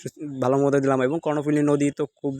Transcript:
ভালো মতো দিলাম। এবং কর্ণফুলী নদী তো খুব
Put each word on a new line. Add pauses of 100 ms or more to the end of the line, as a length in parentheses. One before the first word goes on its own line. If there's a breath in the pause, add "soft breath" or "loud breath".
(400)
ভালো
মতো
দিলাম।
এবং
কর্ণফুলী
নদী
তো
খুব